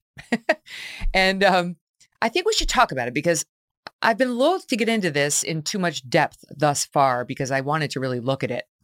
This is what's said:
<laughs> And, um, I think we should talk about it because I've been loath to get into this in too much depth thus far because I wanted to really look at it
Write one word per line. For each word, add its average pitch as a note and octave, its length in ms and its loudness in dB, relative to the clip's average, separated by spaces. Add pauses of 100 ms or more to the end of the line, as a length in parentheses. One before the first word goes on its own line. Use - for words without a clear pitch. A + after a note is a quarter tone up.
(300)
<laughs> - 840 -4
And, F#3+ 300 4
um, F3+ 320 4 (460)
I A#3 60 2
think F4 180 -2
we A4 80 2
should - 140 0
talk B3 240 2
about B2 160 -2
it B2 60 -4
because E3 300 0 (580)
I've A3 160 2
been B3+ 180 0
loath D#4+ 320 2
to B3+ 80 0
get G#3+ 120 0
into G#3 220 0
this C#3+ 320 0
in D#3+ 200 -4
too - 160 -6
much E3 300 -4
depth D3 420 0
thus D3 340 0
far B2+ 400 2
because C3 260 -6
I C3+ 100 0
wanted D3 300 -2
to C3+ 100 -6
really B2+ 200 -4
look C3 220 -2
at A#2+ 80 -2
it A#2+ 140 -6 (200)